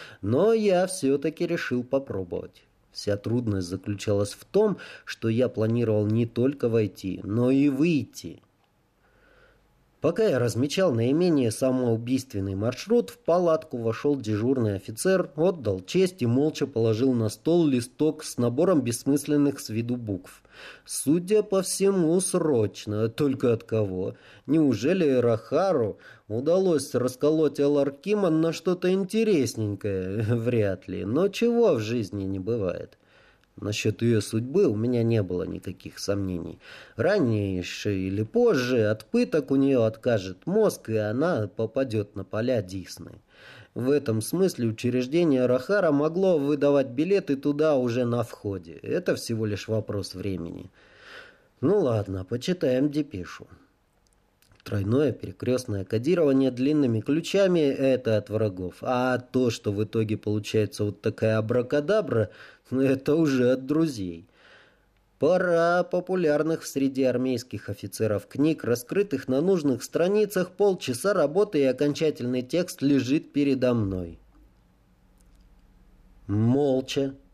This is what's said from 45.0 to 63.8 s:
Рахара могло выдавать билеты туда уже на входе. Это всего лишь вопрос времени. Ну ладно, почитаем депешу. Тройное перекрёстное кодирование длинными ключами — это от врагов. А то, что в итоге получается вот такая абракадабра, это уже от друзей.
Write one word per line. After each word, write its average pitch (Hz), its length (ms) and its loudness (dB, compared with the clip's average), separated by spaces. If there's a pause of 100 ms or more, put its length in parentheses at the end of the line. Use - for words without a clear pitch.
Рахара 170 440 2
могло 160 460 2
выдавать 143 500 2
билеты 165 480 0
туда 147 400 0
уже 123 300 0
на 117 180 0
входе. 92 500 -8
Это 170 420 -4
всего 110 300 -4
лишь 104 220 -4
вопрос 104 460 -4
времени. 90 560 -8 (880)
Ну 185 200 2
ладно, 101 440 -2
почитаем 139 680 0
депешу. 139 560 -8 (1160)
Тройное 107 480 0
перекрёстное 107 720 -4
кодирование 135 640 2
длинными 127 500 0
ключами — 175 580 2
это 131 580 2
от 104 120 -4
врагов. 98 520 -2
А 127 360 0
то, 127 320 0
что 110 220 -4
в 101 120 -2
итоге 107 340 -2
получается 104 680 -2
вот 98 160 -6
такая 110 360 0
абракадабра, 123 920 0 (420)
это 135 440 2
уже 135 360 4
от 131 140 0
друзей. 120 640 -2 (920)